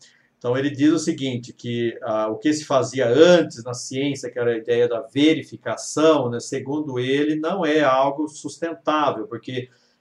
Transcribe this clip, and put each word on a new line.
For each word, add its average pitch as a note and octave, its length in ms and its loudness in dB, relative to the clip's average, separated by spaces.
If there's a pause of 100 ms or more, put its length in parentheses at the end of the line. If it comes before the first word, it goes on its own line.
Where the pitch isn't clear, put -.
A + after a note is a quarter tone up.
(380)
Então, B2 200 -2
ele C3+ 120 0
diz D3 240 4
o E3 60 2
seguinte, C3 520 -4
que, A#2+ 500 -6
ah, A2 280 -2
o A2 80 -4
que D3+ 160 0
se D3+ 100 -6
fazia B2+ 460 0
antes D3+ 560 6
na B2 80 -8
ciência, C3 580 -6
que - 80 -8
era A#2 120 2
a A2+ 60 0
ideia A#2+ 300 0
da A2+ 140 -2
verificação, C#3+ 1300 0
né, A#2 100 -4
segundo C3+ 580 -6
ele, C#3+ 380 0
não E3+ 300 -2
é D3+ 160 2
algo C#3 480 2
sustentável, D3+ 1000 -4
porque, B2 400 -10 (340)